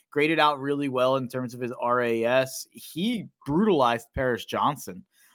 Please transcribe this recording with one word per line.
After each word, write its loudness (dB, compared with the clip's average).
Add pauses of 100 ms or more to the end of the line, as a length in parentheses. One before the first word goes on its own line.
(120)
graded 2
out 4
really -2
well 2
in -2
terms -8
of -14
his -6
R 2
A 0
S. 0
He -6 (180)
brutalized 2
Paris -2
Johnson, -4 (320)